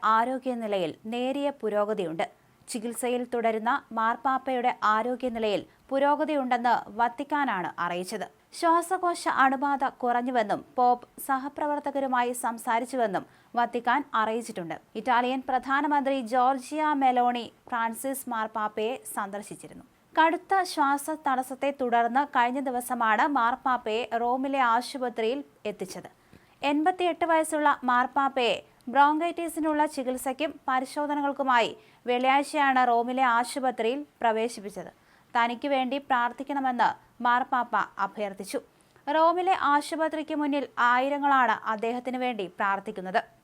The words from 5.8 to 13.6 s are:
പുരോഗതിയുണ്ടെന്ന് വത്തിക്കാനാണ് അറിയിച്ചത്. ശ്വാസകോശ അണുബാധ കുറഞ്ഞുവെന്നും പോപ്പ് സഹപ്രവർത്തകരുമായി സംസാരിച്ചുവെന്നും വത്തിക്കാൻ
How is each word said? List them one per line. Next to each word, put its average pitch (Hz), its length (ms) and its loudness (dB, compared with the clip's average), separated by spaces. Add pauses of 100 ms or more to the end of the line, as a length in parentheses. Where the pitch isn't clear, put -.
പുരോഗതിയുണ്ടെന്ന് 269 840 2 (280)
വത്തിക്കാനാണ് 240 720 -2 (140)
അറിയിച്ചത്. 185 400 -6 (360)
ശ്വാസകോശ 339 640 2 (220)
അണുബാധ 269 400 -2 (180)
കുറഞ്ഞുവെന്നും 240 600 -2 (160)
പോപ്പ് 247 300 2 (180)
സഹപ്രവർത്തകരുമായി 269 1040 -2 (120)
സംസാരിച്ചുവെന്നും 233 840 -2 (320)
വത്തിക്കാൻ 240 420 0 (220)